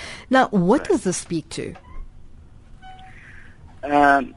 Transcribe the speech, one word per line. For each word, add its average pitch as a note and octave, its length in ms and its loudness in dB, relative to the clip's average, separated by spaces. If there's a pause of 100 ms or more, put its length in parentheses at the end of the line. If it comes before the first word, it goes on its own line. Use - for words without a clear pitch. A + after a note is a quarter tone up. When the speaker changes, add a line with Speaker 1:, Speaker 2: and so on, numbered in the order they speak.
(300)
Speaker 1:
Now, B3+ 200 4
what G3+ 320 2
Speaker 2:
Right. - 80 -12
Speaker 1:
does E4 140 2
this F3+ 140 -2
speak - 320 -8
to? - 240 -10 (2000)
Speaker 2:
Um, C#3+ 540 2